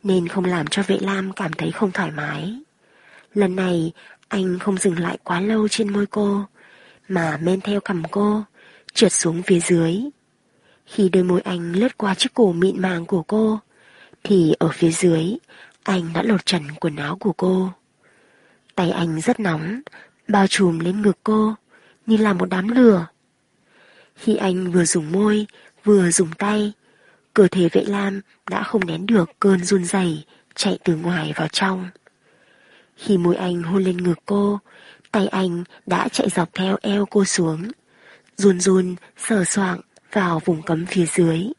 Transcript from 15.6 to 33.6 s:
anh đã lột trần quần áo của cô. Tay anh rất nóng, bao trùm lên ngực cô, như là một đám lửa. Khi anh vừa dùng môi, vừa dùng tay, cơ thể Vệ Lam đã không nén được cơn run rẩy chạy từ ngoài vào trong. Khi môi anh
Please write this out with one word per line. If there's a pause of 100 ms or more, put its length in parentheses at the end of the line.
anh
đã
lột
trần (160)
quần
áo
của
cô. (1040)
Tay
anh
rất
nóng, (460)
bao
trùm
lên
ngực
cô, (500)
như
là
một
đám
lửa. (1080)
Khi
anh
vừa
dùng
môi, (360)
vừa
dùng
tay, (600)
cơ
thể
Vệ
Lam (280)
đã
không
nén
được (100)
cơn
run
rẩy (320)
chạy
từ
ngoài
vào
trong. (1080)
Khi
môi
anh